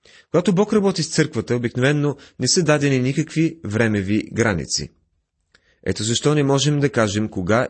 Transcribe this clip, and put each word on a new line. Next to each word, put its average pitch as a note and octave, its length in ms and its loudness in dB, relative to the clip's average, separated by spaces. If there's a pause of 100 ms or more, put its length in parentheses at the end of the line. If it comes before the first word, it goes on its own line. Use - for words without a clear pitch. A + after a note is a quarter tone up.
(320)
Когато F3+ 240 2
Бог G#3 180 2
работи G3 300 0
с - 60 -6
църквата, B2 460 -2
обикновено C3+ 600 0 (220)
не B2+ 80 -2
са F3+ 160 2
дадени C#3+ 360 2
никакви D3 640 -2
времеви G#2 720 0
граници. F#2 560 -2 (960)
Ето G2 200 -4
защо A#2 320 0
не D3 80 2
можем C#3 360 2
да C#3+ 100 0
кажем G#2+ 400 -2
кога G#2 400 0